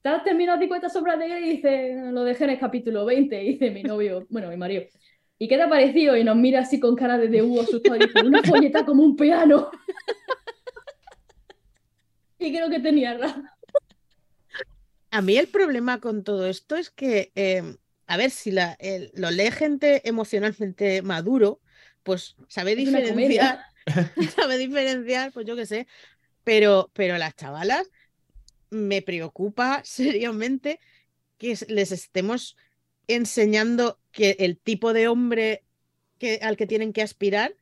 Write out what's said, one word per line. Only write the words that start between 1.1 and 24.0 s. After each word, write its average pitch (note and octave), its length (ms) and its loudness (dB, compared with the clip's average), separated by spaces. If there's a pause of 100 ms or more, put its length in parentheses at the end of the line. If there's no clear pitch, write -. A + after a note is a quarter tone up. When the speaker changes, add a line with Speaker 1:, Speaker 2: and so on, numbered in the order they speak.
Speaker 1:
de E4 100 -4
Grey?". F4 160 -6
Y D#4+ 120 -2
dice, C4 400 -2 (160)
"Lo B3 100 -2
dejé B3 220 -2
en C#4 60 0
el C4 100 -4
capítulo A#3 440 -4
veinte". B3 380 0
Y B3+ 120 -2
dice B3 180 -2
mi G3 100 -12
novio, G#3 480 -4
bueno, G#3+ 180 -8
mi E3+ 80 -10
marido, F3+ 280 -6 (560)
"¿Y A3 80 -4
qué C4 80 4
te D#4 80 4
ha E4+ 40 2
parecido?". D4 480 6
Y A3+ 60 4
nos A3 140 4
mira B3+ 240 6
así C4 180 0
con A#3+ 160 4
cara A#3+ 240 0
de, A3+ 80 2
de A3 160 4
"Uh", A#3+ 200 2
asustado, A#3 340 2
y G4+ 100 4
dice, A4 180 2
"Una D4 200 6
folleta C#4+ 400 4
como C#4+ 180 6
un C#4+ 140 6
piano". D4 560 6
<laughs> F4+ 60 -20 (2500)
Y D#4+ 140 -4
creo E4 180 -4
que D#4+ 100 -2
tenía B3+ 360 0
razón. C4+ 320 -8 (1600)
Speaker 2:
A A3 120 -2
mí G3 140 2
el E4+ 120 2
problema B3 520 -2
con G#3+ 240 -6
todo G3 240 -4
esto F#3+ 280 -6
es E4+ 140 -8
que, A#3 440 -2
eh, F#3 420 -2 (300)
a F3 100 -4
ver, B3 140 0
si - 200 -10
la, F3+ 300 0
el, F#3+ 340 -10
lo F3 160 -4
lee G3 200 0
gente C#4+ 580 0
emocionalmente G3+ 920 -4
maduro, G3 580 0 (420)
pues F#3 320 -6 (140)
sabe G3 240 -6
Speaker 1:
Es C4 160 -2
una C4+ 120 2
Speaker 2:
diferenciar, A#3+ 600 2 (260)
Speaker 1:
comedia. - 0 -
Speaker 2:
<laughs> F3+ 480 -2